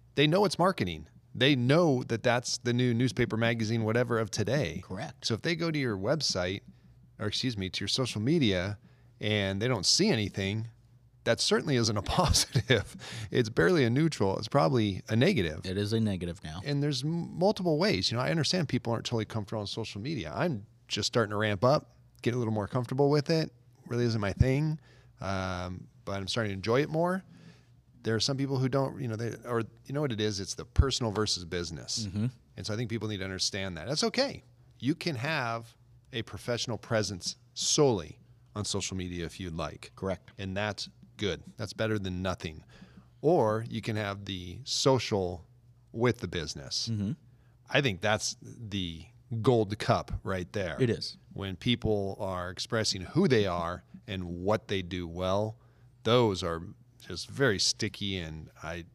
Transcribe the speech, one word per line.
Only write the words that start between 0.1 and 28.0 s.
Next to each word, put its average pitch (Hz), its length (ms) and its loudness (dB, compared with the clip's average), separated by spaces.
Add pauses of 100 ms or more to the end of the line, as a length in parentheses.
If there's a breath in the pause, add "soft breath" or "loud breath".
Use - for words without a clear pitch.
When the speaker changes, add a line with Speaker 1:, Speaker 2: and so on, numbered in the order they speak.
Speaker 1:
they 147 100 6
know 175 200 4
it's - 120 0
marketing. 92 500 0 (280)
They 135 200 6
know 135 500 4
that 113 180 -2
that's 123 340 2
the 120 160 0
new 123 220 4
newspaper, 117 420 2
magazine, 113 460 2
whatever 117 360 2
of 110 120 -2
today. 110 520 -2
Speaker 2:
Correct. - 420 -10
Speaker 1:
So 113 100 0
if 101 80 -6
they 170 120 0
go 165 140 -2
to 156 100 -2
your 120 180 0
website, 98 640 0 (580 soft breath)
or 110 80 -2
excuse 120 300 -2
me, 95 120 -2
to - 120 -6
your 101 60 -6
social 113 340 -2
media, 104 580 2 (420 soft breath)
and 101 400 0
they 117 60 0
don't 117 180 0
see - 240 4
anything, 107 580 0 (580)
that 117 140 4
certainly 170 360 2
isn't 113 200 4
a 104 60 -2
<laughs> - 180 -2
positive. - 760 2 (360 loud breath)
It's 117 180 2
barely 165 360 4
a 113 60 4
neutral. 127 460 2
It's - 100 -6
probably 123 640 2
a 110 60 2
negative. 110 480 2
Speaker 2:
It 92 140 -4
is 104 160 0
a 113 60 2
negative 87 440 -2
now. 80 220 -8
Speaker 1:
And 143 160 -2
there's 143 220 -2
m-, 160 340 -4
multiple 180 400 2
ways. 160 340 2
You 113 60 -2
know, 127 60 0
I 143 80 0
understand 165 360 0
people 117 260 0
aren't - 120 -4
totally 113 200 -2
comfortable 107 360 -6
on 101 60 -6
social 104 340 -8
media. 110 340 -6
I'm 131 300 -2 (220)
just - 200 -2
starting 110 240 2
to 104 60 -2
ramp 104 260 2
up, 131 280 4 (320)
get 113 100 2
a 123 40 -2
little 110 160 0
more 104 140 -2
comfortable 131 440 2
with 147 180 2
it. 160 220 2 (360)
Really 120 180 0
isn't 113 160 2
my 98 120 0
thing, 147 460 4 (400 soft breath)
um, 92 680 -4 (180)
but 98 120 -6
I'm 98 100 -6
starting 110 240 -2
to 98 40 -4
enjoy 113 260 2
it 151 80 -2
more. 175 340 0 (800 loud breath)